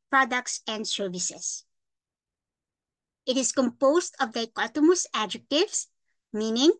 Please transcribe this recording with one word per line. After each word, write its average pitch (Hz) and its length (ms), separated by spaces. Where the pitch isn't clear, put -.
products 247 580
and 220 180
services. - 800
It 254 100
is 262 140
composed 277 720
of 247 100
dichotomous 240 840
adjectives, 269 760
meaning 226 480